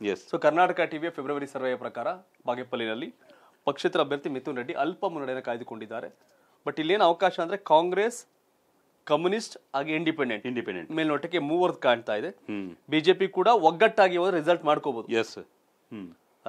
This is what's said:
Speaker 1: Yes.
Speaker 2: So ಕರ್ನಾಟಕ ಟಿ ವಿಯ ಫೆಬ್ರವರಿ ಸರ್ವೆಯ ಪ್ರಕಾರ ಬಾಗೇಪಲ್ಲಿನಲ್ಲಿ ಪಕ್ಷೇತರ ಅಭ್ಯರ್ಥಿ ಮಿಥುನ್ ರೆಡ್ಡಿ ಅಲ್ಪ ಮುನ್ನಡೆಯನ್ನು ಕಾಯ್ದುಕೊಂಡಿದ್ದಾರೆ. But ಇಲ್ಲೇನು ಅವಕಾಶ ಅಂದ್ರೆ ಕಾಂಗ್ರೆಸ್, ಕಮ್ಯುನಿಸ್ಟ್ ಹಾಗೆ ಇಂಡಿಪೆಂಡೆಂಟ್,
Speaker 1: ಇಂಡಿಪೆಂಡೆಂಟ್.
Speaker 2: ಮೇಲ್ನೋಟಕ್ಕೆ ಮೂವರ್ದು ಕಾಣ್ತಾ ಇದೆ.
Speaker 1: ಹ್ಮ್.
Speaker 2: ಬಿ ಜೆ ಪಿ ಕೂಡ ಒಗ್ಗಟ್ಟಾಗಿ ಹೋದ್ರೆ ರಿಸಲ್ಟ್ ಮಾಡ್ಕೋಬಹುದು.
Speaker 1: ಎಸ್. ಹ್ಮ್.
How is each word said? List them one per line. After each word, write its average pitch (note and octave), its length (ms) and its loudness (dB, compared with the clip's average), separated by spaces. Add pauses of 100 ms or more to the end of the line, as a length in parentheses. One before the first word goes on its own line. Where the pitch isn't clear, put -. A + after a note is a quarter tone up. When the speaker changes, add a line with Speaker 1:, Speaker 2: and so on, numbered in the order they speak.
Speaker 1:
Yes. G2+ 300 -2
Speaker 2:
So E3 80 -2
ಕರ್ನಾಟಕ F3 420 2
ಟಿ D#3 160 -2
ವಿಯ E3 120 -6
ಫೆಬ್ರವರಿ C#3+ 380 -6
ಸರ್ವೆಯ B2+ 280 -4
ಪ್ರಕಾರ A#2+ 320 -8 (380)
ಬಾಗೇಪಲ್ಲಿನಲ್ಲಿ B2 680 -4 (500)
ಪಕ್ಷೇತರ E3+ 340 0
ಅಭ್ಯರ್ಥಿ C#3+ 300 0
ಮಿಥುನ್ C3+ 280 -6
ರೆಡ್ಡಿ B2 160 -8
ಅಲ್ಪ F3 320 -4
ಮುನ್ನಡೆಯನ್ನು C3 380 -6
ಕಾಯ್ದುಕೊಂಡಿದ್ದಾರೆ. A#2 640 -10 (600)
But D3 120 -4
ಇಲ್ಲೇನು F#3 240 2
ಅವಕಾಶ F3 360 2
ಅಂದ್ರೆ F3+ 180 -4
ಕಾಂಗ್ರೆಸ್, F3+ 680 2 (800)
ಕಮ್ಯುನಿಸ್ಟ್ F3+ 520 0 (180)
ಹಾಗೆ D#3 200 -2
ಇಂಡಿಪೆಂಡೆಂಟ್, D3 520 -2
Speaker 1:
ಇಂಡಿಪೆಂಡೆಂಟ್. A2 440 -6
Speaker 2:
ಮೇಲ್ನೋಟಕ್ಕೆ D#3 480 -2
ಮೂವರ್ದು E3 380 0
ಕಾಣ್ತಾ A#2 380 2
ಇದೆ. A2 140 -4
Speaker 1:
ಹ್ಮ್. G2 460 -10 (140)
Speaker 2:
ಬಿ D#3 120 2
ಜೆ F3+ 120 6
ಪಿ F#3+ 140 2
ಕೂಡ F#3 200 0
ಒಗ್ಗಟ್ಟಾಗಿ F#3 720 6
ಹೋದ್ರೆ F3 220 2
ರಿಸಲ್ಟ್ D#3 260 2
ಮಾಡ್ಕೋಬಹುದು. C#3+ 420 0
Speaker 1:
ಎಸ್. A2 480 -2 (360)
ಹ್ಮ್. F#2+ 220 -12 (360)